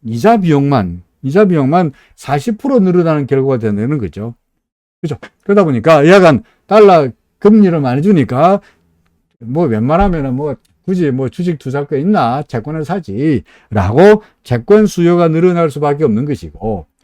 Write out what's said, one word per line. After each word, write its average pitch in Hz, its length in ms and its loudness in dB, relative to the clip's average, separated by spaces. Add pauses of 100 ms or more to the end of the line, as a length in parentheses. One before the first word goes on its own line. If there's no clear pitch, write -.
이자 120 340 0
비용만, 139 640 -2 (200)
이자 165 220 2
비용만 160 480 0 (220)
사십 147 420 -6
프로 277 220 0
늘어나는 170 460 0
결과가 135 320 -2
되는 110 400 -4
거죠. 107 380 -10 (640)
그죠? 143 160 -8 (260)
그러다 202 200 2
보니까 147 440 2
여하간 170 360 4 (240)
달러 190 400 4 (320)
금리를 202 400 4
많이 135 220 -2
주니까 165 580 2 (800)
뭐 135 260 -4
웬만하면은 135 680 -2
뭐 139 220 -6 (300)
굳이 175 260 -2
뭐 127 180 -4
주식 175 280 -6
투자할 139 300 -8
거 151 80 -6
있나? 143 480 -2
채권을 147 420 -8
사지라고 139 1400 0 (200)
채권 202 440 0
수요가 175 420 0
늘어날 170 420 0
수밖에 143 320 -4
없는 117 220 -2
것이고 101 600 -8 (180)